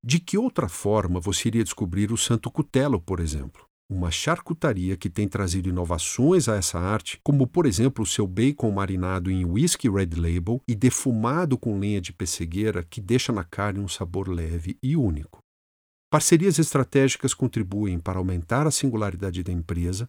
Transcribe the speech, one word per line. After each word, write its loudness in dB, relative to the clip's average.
de 0
que -4
outra 0
forma 0
você 0
iria 2
descobrir -2
o 0
Santo 0
Cutelo, 0
por -4
exemplo? -4
Uma -2
charcutaria -2
que -4
tem 0
trazido -2
inovações 2
a 4
essa -2
arte, -2
como, 4
por 2
exemplo, 2
o -4
seu 0
bacon 0
marinado -2
em 0
whisky 2
Red 2
Label 0
e 0
defumado 2
com -2
lenha 0
de -8
pessegueira -4
que -14
deixa 0
na -2
carne -4
um -4
sabor -6
leve -4
e 0
único. -2
Parcerias 4
estratégicas 2
contribuem -2
para -4
aumentar 0
a 2
singularidade -2
da -6
empresa, -4